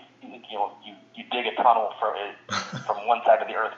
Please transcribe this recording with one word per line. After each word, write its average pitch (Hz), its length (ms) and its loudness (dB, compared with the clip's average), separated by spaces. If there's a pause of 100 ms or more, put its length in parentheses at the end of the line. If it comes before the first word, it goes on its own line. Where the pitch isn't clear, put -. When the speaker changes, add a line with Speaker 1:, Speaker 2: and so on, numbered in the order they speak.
(220)
Speaker 1:
you 117 340 -16
know, 101 160 -4 (140)
you, 104 80 -18 (200)
you 113 160 -14
dig 117 220 -2
a - 100 -12
tunnel 113 380 4
for 107 160 0
it, 104 380 -8
Speaker 2:
<laughs> - 320 -6
Speaker 1:
from 104 200 -2
one 117 200 2
side - 160 6
of - 60 -4
the 110 60 -8
earth 107 240 -2